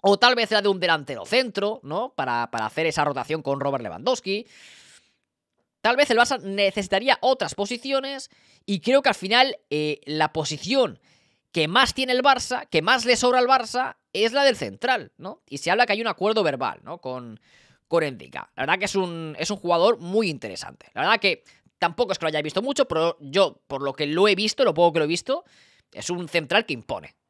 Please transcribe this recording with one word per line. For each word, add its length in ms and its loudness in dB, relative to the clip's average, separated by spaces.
O 140 6
tal 160 6
vez 160 0
la 140 2
de 40 2
un 120 2
delantero 460 -2
centro, 580 -2
¿no? 320 -6
Para, 340 -2
para 160 -6
hacer 220 -2
esa 160 0
rotación 400 -4
con 160 -2
Robert 240 -2
Lewandowski. 640 -4
Tal 160 2
vez 140 2
el 60 2
Barça 220 2
necesitaría 840 0
otras 340 0
posiciones 760 -4
y 160 -2
creo 200 4
que 80 4
al 60 0
final, 420 2
eh, 360 -2
la 260 0
posición 680 0
que 160 0
más 260 4
tiene 200 -2
el 100 2
Barça, 460 0
que 120 2
más 220 2
le 140 4
sobra 220 4
al 80 2
Barça, 500 0
es 180 0
la 120 2
del 120 4
central, 640 -4
¿no? 320 -16
Y 80 -10
se 140 -2
habla 140 4
que 80 -2
hay 80 -4
un 60 -4
acuerdo 360 0
verbal, 400 -2
¿no? 160 -14
Con, 400 -12
con 160 2
Endika. 520 -10
La 80 -6
verdad 160 0
que 60 -4
es 100 -4
un, 420 -4
es 120 -4
un 80 -6
jugador 420 2
muy 300 -2
interesante. 640 -12
La 80 -6
verdad 180 2
que 240 -2
tampoco 340 0
es 80 -4
que 60 -4
lo 40 2
haya 120 -2
visto 200 -2
mucho, 260 0
pero 320 0
yo, 480 0
por 140 -6
lo 120 -4
que 120 -4
lo 220 2
he 80 4
visto, 280 -2
lo 100 4
poco 200 4
que 60 2
lo 60 2
he 40 -4
visto, 340 -4
es 180 -12
un 200 -6
central 360 0
que 80 -8
impone. 420 -10